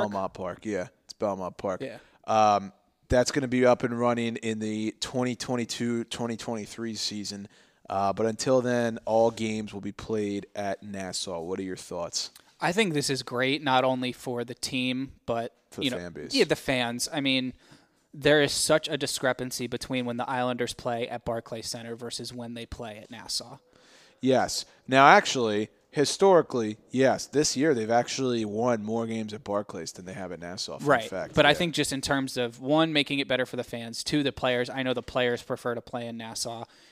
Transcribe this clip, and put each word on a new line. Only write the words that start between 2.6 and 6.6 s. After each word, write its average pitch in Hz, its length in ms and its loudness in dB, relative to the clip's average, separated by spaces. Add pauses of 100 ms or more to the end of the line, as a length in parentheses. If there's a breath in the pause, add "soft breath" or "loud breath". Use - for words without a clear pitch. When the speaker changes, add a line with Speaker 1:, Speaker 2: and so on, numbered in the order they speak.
Speaker 1:
that's 123 240 6
gonna 135 160 0
be 127 200 4
up 120 160 6
and 120 160 -2
running 117 380 0
in 113 200 -4
the 107 420 -2
twenty 123 360 -2
twenty-two 120 720 -2
twenty 117 320 -4
twenty-three 113 580 -8